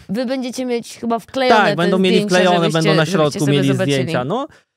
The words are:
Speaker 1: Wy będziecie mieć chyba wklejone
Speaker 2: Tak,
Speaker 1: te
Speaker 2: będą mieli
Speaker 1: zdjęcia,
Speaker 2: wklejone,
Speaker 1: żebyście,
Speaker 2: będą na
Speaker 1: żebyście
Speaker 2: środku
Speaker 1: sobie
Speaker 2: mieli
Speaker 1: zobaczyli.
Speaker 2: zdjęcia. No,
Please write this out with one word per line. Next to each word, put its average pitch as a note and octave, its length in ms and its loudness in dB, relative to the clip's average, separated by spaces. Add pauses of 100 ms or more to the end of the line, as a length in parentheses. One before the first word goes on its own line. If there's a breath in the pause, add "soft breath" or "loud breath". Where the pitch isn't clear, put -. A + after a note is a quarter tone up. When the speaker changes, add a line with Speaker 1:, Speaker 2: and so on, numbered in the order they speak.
Speaker 1:
Wy A#3 180 -6
będziecie B3+ 400 -6
mieć A#3+ 320 -8
chyba A#3 200 -4
wklejone B3+ 420 2
Speaker 2:
Tak, F#3 100 2
Speaker 1:
te D3 60 -2
Speaker 2:
będą F#3 220 0
mieli F#3 180 2
Speaker 1:
zdjęcia, F#3 200 0
Speaker 2:
wklejone, F3+ 200 4
Speaker 1:
żebyście, E3 160 0
Speaker 2:
będą D#3+ 180 0
na D#3+ 40 2
Speaker 1:
żebyście D#3+ 180 0
Speaker 2:
środku D3+ 280 0
Speaker 1:
sobie C#3+ 120 0
Speaker 2:
mieli C#3 160 2
Speaker 1:
zobaczyli. C#3 260 0
Speaker 2:
zdjęcia. B2 300 -2
No, A#3 240 -4 (280 soft breath)